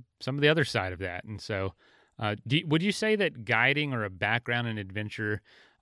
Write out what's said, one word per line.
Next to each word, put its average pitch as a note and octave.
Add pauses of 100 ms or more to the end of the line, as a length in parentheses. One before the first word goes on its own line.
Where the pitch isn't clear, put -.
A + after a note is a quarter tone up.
(200)
some C3
of C#3+
the D3
other D#3+
side F#2
of E2+
that. F2+
And G#2
so, G2 (460)
uh, G#2+ (100)
do, D3
would D#3+
you G3+
say G#3+
that D#3
guiding C3+
or A#2
a G2+
background A#2
in A2
adventure, G#2 (400)